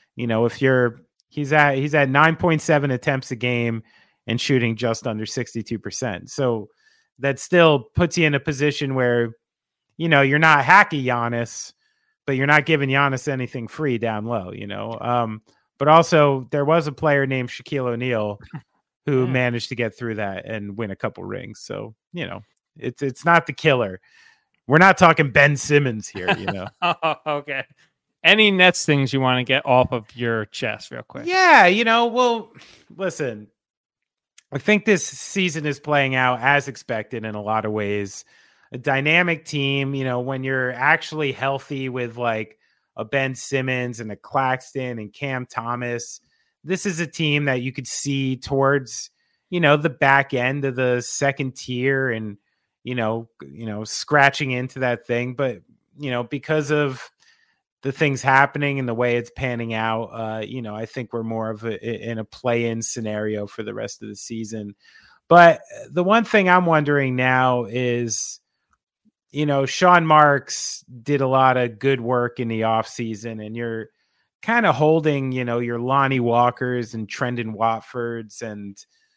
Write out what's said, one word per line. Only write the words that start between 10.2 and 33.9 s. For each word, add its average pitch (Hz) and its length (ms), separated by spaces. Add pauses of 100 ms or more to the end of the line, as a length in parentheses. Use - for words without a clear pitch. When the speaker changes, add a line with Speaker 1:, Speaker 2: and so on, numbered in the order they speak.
Speaker 1:
you're 139 180
not 156 240
hacky 165 400
Giannis, 117 680 (520)
but 139 120
you're 139 100
not 147 180
giving 139 240
Giannis 135 380
anything 127 400
free 139 300
down 107 280
low, 104 280
you 101 140
know? 107 340
Um, 117 400 (360)
but 139 120
also 147 600
there 147 120
was 151 240
a 147 60
player 143 320
named 127 240
Shaquille 135 380
O'Neal 117 520 (640)
who 131 200
Speaker 2:
Yeah. 127 60
Speaker 1:
managed 123 380
to 127 60
get 110 220
through 113 180
that 98 300
and 101 320
win 110 140
a 98 40
couple 101 280
rings. 98 360
So, 107 360 (180)
you 170 120
know. 92 180 (340)
It's, 123 240
it's 135 240
not 170 220
the 147 60
killer. 120 460 (680)
We're 139 100
not 185 200
talking 160 340
Ben 143 260
Simmons 131 500
here, 98 300
you 98 80
know? 95 280
Speaker 2:
<laughs> - 80
Oh, 165 340 (120)
okay. 143 380 (580)
Any 208 280
Nets 180 340
things 139 260
you 135 80
wanna 127 240
get 131 220
off 127 260
of 113 240
your 117 300
chest - 460
real 120 100
quick? - 240
Speaker 1:
Yeah, 349 400
you 202 180
know, 233 220
well, 233 480 (420)
listen, 131 520 (1040)